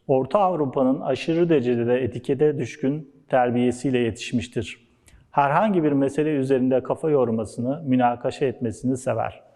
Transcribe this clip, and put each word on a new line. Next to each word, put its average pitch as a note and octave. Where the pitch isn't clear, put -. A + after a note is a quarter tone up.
Orta C3
Avrupa'nın D3
aşırı E3
derecede B2
etikete C3+
düşkün C3+
terbiyesiyle B2
yetişmiştir. A#2
Herhangi E3
bir D3
mesele C#3
üzerinde C3
kafa C#3+
yormasını, B2
münakaşa B2+
etmesini B2+
sever. A2+